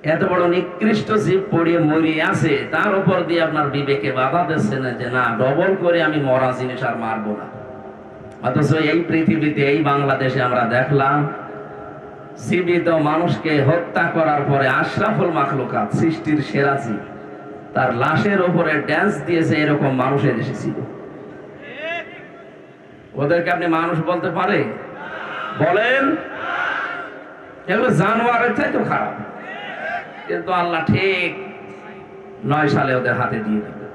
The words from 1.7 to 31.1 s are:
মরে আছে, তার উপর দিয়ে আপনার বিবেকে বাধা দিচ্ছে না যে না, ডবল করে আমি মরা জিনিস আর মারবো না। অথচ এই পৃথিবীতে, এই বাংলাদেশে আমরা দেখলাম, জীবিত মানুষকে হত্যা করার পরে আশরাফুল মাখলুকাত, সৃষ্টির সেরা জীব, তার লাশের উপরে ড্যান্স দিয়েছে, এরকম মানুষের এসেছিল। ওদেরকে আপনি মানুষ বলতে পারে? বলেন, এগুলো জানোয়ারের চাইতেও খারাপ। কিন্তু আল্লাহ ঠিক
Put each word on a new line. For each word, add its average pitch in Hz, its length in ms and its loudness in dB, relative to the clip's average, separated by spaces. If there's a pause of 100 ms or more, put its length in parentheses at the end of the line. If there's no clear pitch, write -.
মরে 156 440 4
আছে, 196 480 2
তার 190 240 2
উপর 185 280 4
দিয়ে 165 200 2
আপনার 151 260 0
বিবেকে 139 420 0
বাধা 131 320 2
দিচ্ছে 147 360 0
না 127 120 -2
যে 120 180 -6
না, 120 280 0
ডবল 160 380 4
করে 170 280 2
আমি 151 180 2
মরা 131 300 2
জিনিস 127 320 -4
আর 117 120 0
মারবো 107 360 -4
না। - 140 -6 (1040)
অথচ 143 260 2
এই 160 320 2
পৃথিবীতে, 151 600 2
এই 151 160 4
বাংলাদেশে 135 580 2
আমরা 123 200 2
দেখলাম, 139 720 2 (1040)
জীবিত 170 500 0
মানুষকে 156 760 2
হত্যা 170 500 2
করার 156 360 2
পরে 135 180 4
আশরাফুল 170 640 2
মাখলুকাত, 127 640 -2
সৃষ্টির 147 420 2
সেরা 139 380 2
জীব, 110 240 -4 (720)
তার 127 220 0
লাশের 185 460 2
উপরে 170 320 2
ড্যান্স 160 500 0
দিয়েছে, 160 320 2
এরকম 143 400 2
মানুষের 127 440 2
এসেছিল। - 340 -4 (2500)
ওদেরকে 170 380 2
আপনি 175 160 0
মানুষ 165 380 2
বলতে 175 240 0
পারে? 180 340 2 (960)
বলেন, 254 560 2 (1500)
এগুলো 233 220 2
জানোয়ারের 233 680 2
চাইতেও - 280 0
খারাপ। - 300 -2 (1120)
কিন্তু 175 240 -4
আল্লাহ 170 340 0
ঠিক 180 500 2 (1080)